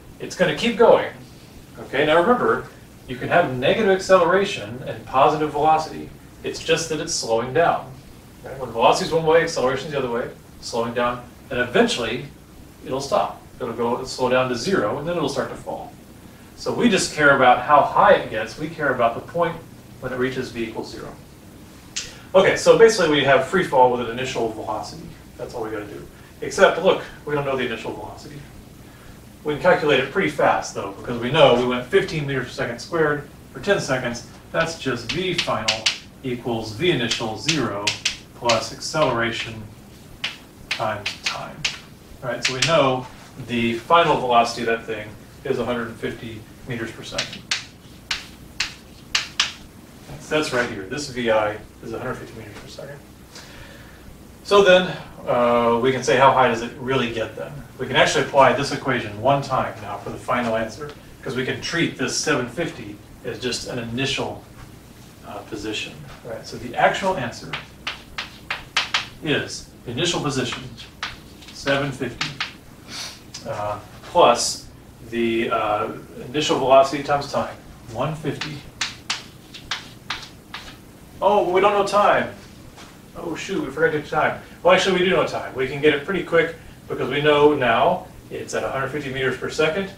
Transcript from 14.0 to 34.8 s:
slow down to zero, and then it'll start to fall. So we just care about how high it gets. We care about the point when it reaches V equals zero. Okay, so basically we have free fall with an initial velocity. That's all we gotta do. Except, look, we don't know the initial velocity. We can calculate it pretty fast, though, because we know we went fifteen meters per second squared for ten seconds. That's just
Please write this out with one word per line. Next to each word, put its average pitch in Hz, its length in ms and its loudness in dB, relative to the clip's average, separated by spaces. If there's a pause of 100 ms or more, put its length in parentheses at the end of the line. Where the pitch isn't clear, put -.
slow 127 220 -2
down 127 200 4
to 120 80 -2
zero, 131 420 0
and 147 80 -6
then 175 100 -2
it'll 147 120 0
start - 220 -4
to - 60 -12
fall. - 360 -10 (640)
So - 180 -6
we - 160 4
just - 240 0
care 143 220 6
about - 280 6
how 143 160 6
high - 340 6
it - 160 0
gets. - 280 -6
We 160 100 -6
care 143 260 -2
about 117 200 2
the - 180 -12
point 170 240 0 (440)
when 127 120 -8
it 127 40 -8
reaches 127 340 -2
V 113 140 -6
equals - 260 -10
zero. - 240 -14 (1200)
Okay, - 220 6
so 165 200 8
basically 175 340 8
we 143 140 4
have 135 220 4
free 185 180 2
fall 123 260 6
with 123 120 0
an 113 80 -4
initial 127 400 -4
velocity. 90 580 -8 (300)
That's 123 160 -10
all 117 100 -8
we 110 60 -8
gotta 104 160 -8
do. - 200 -14 (360)
Except, 170 400 4
look, - 200 4 (240)
we 147 80 -4
don't 143 100 0
know 135 120 -2
the 123 100 -2
initial 113 260 -8
velocity. - 460 -14 (1040)
We 151 120 -2
can 135 80 -6
calculate 151 380 4
it - 120 -2
pretty 170 180 0
fast, - 440 0
though, 110 180 -6
because 120 260 -8
we 120 120 -4
know 147 240 6
we 123 120 2
went 123 200 -2
fifteen 160 400 0
meters 131 200 -4
per - 40 -12
second 117 280 -6
squared 151 500 -2 (240)
for - 80 -14
ten 190 200 2
seconds. 123 460 -4 (260)
That's - 260 -2
just 120 340 -4